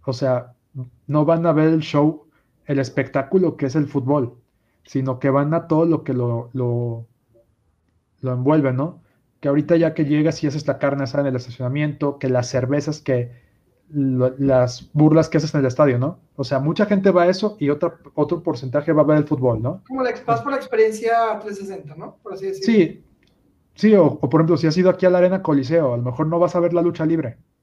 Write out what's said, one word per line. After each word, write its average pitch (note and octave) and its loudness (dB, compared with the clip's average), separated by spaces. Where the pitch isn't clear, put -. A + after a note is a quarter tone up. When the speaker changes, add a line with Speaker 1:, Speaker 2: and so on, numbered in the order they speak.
Speaker 1:
O C3 -4
sea, B2+ -2
no D3 2
van E3 2
a E3 2
ver D#3 4
el D#3+ 4
show, D3+ 0
el C#3 -2
espectáculo C#3 -2
que C#3 -4
es B2+ -6
el D3+ 0
fútbol, C3 -2
sino C3 -4
que C#3 -2
van C#3+ 2
a E3 -2
todo D#3+ 2
lo D#3 0
que C3 -4
lo, A#2+ -4
lo, A#2+ -4
lo B2+ -4
envuelve, C3+ 0
¿no? C#3+ -6
Que C#3+ -4
ahorita D3 2
ya E3 2
que D#3+ -2
llegas D#3 0
y D#3 -2
haces C#3+ -4
la C#3 -2
carne C#3 -2
asada C#3+ -4
en C#3 0
el B2+ -2
estacionamiento, C#3 -6
que C3 -4
las B2 0
cervezas, C#3+ -2
que A#2+ -2
lo, C3 0
las B2+ 0
burlas D#3 6
que D#3+ 0
haces D3+ -2
en D3 0
el C3+ 2
estadio, B2+ 2
¿no? C#3 -4
O C#3 -6
sea, C3+ -2
mucha E3 0
gente G3 2
va F3 4
a F3 4
eso G3+ -2
y C#3+ 0
otra, D3 -2
otro D3+ -2
porcentaje C3+ -4
va D3+ 4
a C#3 4
ver D3+ 4
el D3 0
fútbol, B2+ 0
¿no? D3 -6
Speaker 2:
Como C4 -4
la B3 0
ex-, - -10
vas A#3 0
por C#4 -6
la C4+ -2
experiencia A3 0
trescientos G3+ -12
sesenta, E3+ -14
¿no? G3+ -16
Por F#3+ -14
así G3 -10
decirlo. F#3+ -6
Speaker 1:
Sí, G#3+ 2
sí, G#3+ 4
o, F3+ 8
o C3 -2
por D#3 4
ejemplo, D#3+ 2
si D#3 -2
has D#3 0
ido F#3 4
aquí F3+ 0
a F3+ 6
la F3+ 2
Arena F#3 2
Coliseo, C#3 0
a - -4
lo A#2+ -4
mejor B2+ -4
no E3 -2
vas F3 0
a F3+ 0
ver F3 0
la E3+ 2
lucha E3+ -2
libre, D#3 -2